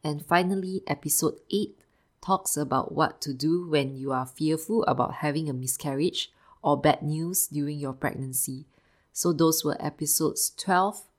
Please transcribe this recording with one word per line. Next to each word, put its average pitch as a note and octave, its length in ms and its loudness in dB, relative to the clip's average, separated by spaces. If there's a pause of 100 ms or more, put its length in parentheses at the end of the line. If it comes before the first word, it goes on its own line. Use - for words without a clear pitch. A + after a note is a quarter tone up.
And D3 240 -4
finally, F#3 600 2
episode D#3 500 0 (140)
eight G#3 260 -2 (420)
talks F#3+ 360 0
about C3+ 340 0
what - 300 0
to C#3+ 120 -6
do D#3+ 360 0
when C#3 260 2
you C3+ 160 -6
are C3 160 0
fearful D#3 580 0
about B2+ 300 2
having D3+ 340 -2
a C3+ 60 -2
miscarriage C3+ 800 -2 (300)
or D3 180 2
bad - 220 4
news D#3+ 440 -2
during D3 320 -4
your C#3 140 -6
pregnancy. C3 720 -6 (460)
So F3 200 0
those D#3+ 320 4
were D3 160 0
episodes - 680 0
twelve F#3+ 520 0 (160)